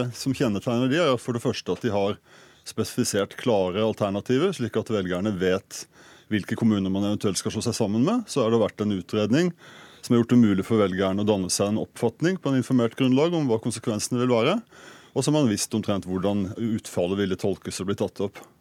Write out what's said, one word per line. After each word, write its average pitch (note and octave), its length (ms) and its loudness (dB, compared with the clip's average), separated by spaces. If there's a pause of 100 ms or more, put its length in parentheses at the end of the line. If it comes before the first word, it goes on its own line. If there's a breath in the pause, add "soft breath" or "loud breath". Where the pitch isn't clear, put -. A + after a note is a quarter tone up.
(180)
som C3+ 160 -2
kjennetegner A#2+ 560 0
de C#3 140 0
er C#3 180 4
for A#2+ 160 -4
det A#2 60 -8
første G2 320 -2
at - 100 -8
de G#2+ 80 -2
har G2+ 240 0 (480 loud breath)
spesifisert G#2+ 720 -2
klare G2 480 0
alternativer, A2 680 0
slik A2+ 260 -4
at - 80 -6
velgerne F#2+ 480 -2
vet - 480 -2 (480 loud breath)
hvilke G#2 240 -2
kommuner G2+ 320 2
man G2 160 -2
eventuelt G#2 320 -2
skal - 160 -6
slå A2 140 -6
seg A2 100 -2
sammen A2 260 0
med. A3 220 0
Så - 160 -2
har A2 80 2
det A2+ 140 4
vært F#2+ 180 -2
en G#2 160 0
utredning A2 560 0 (480 loud breath)
som - 120 0
har A#2 100 6
gjort A#2+ 100 0
det B2 80 8
mulig G2 240 4
for A2 160 2
velgerne F#2+ 400 0
å G#2 80 2
danne F#2+ 240 0
seg G2+ 160 0
en G#2+ 160 -2
oppfatning D#3+ 560 -2
på C#3 80 -2
en C3+ 100 2
informert A#2 380 0
grunnlag C#3 400 2
om D3 120 0
hva A2 120 2
konsekvensene A#2 600 -4
vil B2+ 100 2
være, B2+ 240 2 (560 loud breath)
og C3+ 80 0
så C#3+ 80 0
har D3+ 80 4
man C#3 160 4
visst - 240 -4
omtrent G2 320 -2
hvordan F#2+ 400 -2 (100)
utfallet G2+ 640 -2
ville F#2+ 180 -2
tolkes F2+ 400 -4
og F#2+ 120 -4
bli - 120 -4
tatt F#2+ 220 -4
opp. - 160 -10 (200)